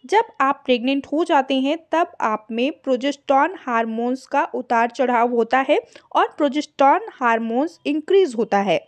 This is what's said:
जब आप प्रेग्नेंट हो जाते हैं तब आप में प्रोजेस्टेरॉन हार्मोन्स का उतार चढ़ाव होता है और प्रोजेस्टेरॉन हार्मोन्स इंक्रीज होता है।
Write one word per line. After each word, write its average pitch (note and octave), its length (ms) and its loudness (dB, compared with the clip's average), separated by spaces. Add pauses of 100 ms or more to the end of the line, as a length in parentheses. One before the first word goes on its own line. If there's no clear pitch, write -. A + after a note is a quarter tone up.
जब G#4 180 2 (160)
आप C4+ 240 -2
प्रेग्नेंट C4 420 -2
हो D#4+ 180 -2
जाते C#4 300 0
हैं C#4 240 -2 (140)
तब E4+ 200 0 (100)
आप G#3+ 280 -4
में A#3+ 240 -2
प्रोजेस्टेरॉन C#4 840 -2
हार्मोन्स A#3 680 -4
का C#4+ 180 -2 (100)
उतार A#3+ 360 -2
चढ़ाव B3 440 0
होता A#3 260 0
है D4 200 0 (320)
और G4+ 260 0
प्रोजेस्टेरॉन D4 760 2
हार्मोन्स A#3 720 -2
इंक्रीज D#4 480 2
होता G#3+ 260 0
है। G3 280 2